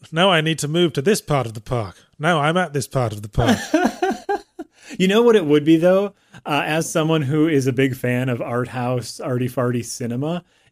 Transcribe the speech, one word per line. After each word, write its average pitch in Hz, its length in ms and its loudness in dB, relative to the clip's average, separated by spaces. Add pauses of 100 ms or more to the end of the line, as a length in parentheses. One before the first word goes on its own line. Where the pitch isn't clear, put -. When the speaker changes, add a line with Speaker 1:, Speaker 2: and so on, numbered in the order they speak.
(100)
Speaker 1:
now 175 200 2
I 165 100 4
need 156 200 -2
to 143 80 -6
move 160 260 2
to 143 80 -2
this 196 180 2
part 135 260 -2
of 110 80 -10
the 113 60 -12
park. 107 360 -6 (220)
Now 160 220 0
I'm 156 160 0
at 175 160 -2
this 139 140 -4
part 120 260 -2
of 104 100 -12
the 107 60 -10
park." 123 300 2 (140)
Speaker 2:
<laughs> 381 680 -2 (560)
You 185 120 2
know 214 140 4
what 240 120 6
it 185 120 4
would 147 180 4
be, 160 120 6
though? 190 380 2 (320)
Uh, 147 200 0
as 160 220 -2
someone 160 340 0
who 151 260 2
is 139 180 2
a 135 60 0
big 135 240 0
fan 123 320 -2
of 123 120 -4
art 123 280 -4
house, 123 500 -6
arty-farty 123 680 -2
cinema, 131 600 -6 (280)